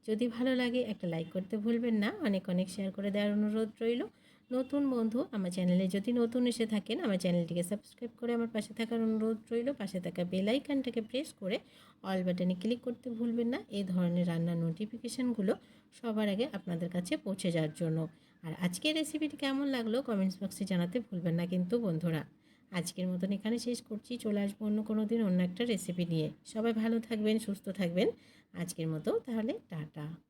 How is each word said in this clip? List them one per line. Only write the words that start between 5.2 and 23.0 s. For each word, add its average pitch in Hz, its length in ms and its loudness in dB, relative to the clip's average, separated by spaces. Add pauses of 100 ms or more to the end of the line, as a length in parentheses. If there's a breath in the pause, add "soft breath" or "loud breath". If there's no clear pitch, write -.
আমার 185 240 0
চ্যানেলে 180 300 4 (100)
যদি 202 140 0 (120)
নতুন 233 300 2
এসে 233 220 0
থাকেন, 214 320 -2
আমার 190 180 2
চ্যানেলটিকে 175 400 2
সাবস্ক্রাইব 214 560 -6
করে 240 180 -2
আমার 233 180 0
পাশে 214 180 -2
থাকার 226 340 -2
অনুরোধ 220 320 2 (120)
রইল। 240 220 0
পাশে 190 320 -4
থাকা 175 160 -4 (100)
বেল 190 200 2
আইকনটাকে 262 500 0
প্রেস 262 280 -6 (120)
করে 202 160 -2 (460 loud breath)
অল 190 200 0
বাটনে 180 380 2
ক্লিক 240 260 0
করতে 240 200 -6 (100)
ভুলবেন 233 360 0
না 359 60 -2 (180)
এই 202 60 0
ধরনের 180 440 2
রান্নার 170 380 0
নোটিফিকেশনগুলো 226 880 -2 (440 loud breath)
সবার 214 320 0
আগে 208 160 2 (120)
আপনাদের 175 320 -4
কাছে 180 280 -2
পৌঁছে 190 340 -2
যাওয়ার 156 280 2
জন্য। 160 200 2 (440 loud breath)
আর 160 100 -6 (120)
আজকের 302 300 2
রেসিপিটি 302 420 -2
কেমন 277 300 0
লাগলো 240 340 0
কমেন্টস 190 380 0
বক্সে 190 260 -6
জানাতে 180 340 0
ভুলবেন 175 400 -2
না 175 60 0
কিন্তু 180 340 0
বন্ধুরা। 160 420 0 (500 soft breath)
আজকের 180 360 -4